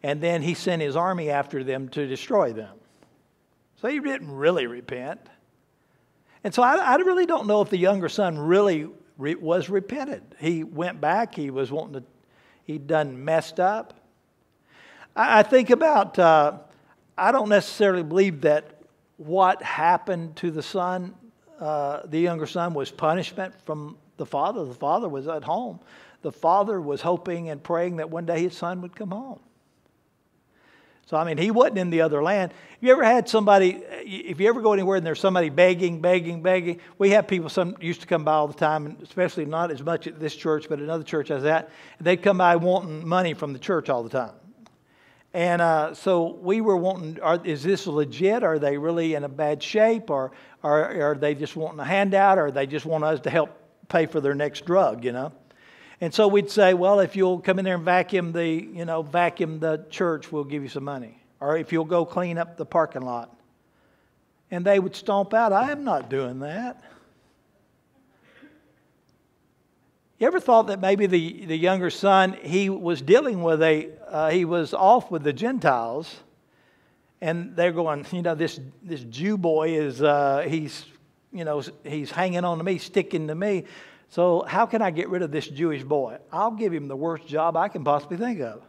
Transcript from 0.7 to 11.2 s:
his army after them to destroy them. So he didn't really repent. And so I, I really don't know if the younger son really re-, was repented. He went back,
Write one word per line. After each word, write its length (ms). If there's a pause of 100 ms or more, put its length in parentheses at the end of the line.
his 160
army 320
after 340
them 260
to 160
destroy 460
them. 240 (1000)
So 100
he 120
didn't 320
really 360
repent. 540 (1200)
And 100
so 100
I, 120
I 220
really 280
don't 220
know 140
if 80
the 80
younger 320
son 280
really 520 (280)
re-, 180
was 340
repented. 680
He 280
went 340
back, 340